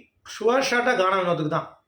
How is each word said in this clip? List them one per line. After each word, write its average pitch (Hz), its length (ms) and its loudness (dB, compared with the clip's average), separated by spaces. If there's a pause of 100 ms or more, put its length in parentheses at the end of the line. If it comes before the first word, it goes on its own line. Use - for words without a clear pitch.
(260)
ஷுவர் 247 440 0
ஷாட்டாக 240 260 2
கானா 185 240 2
வினோத்துக்கு 160 280 -2
தான் 151 200 -4 (200)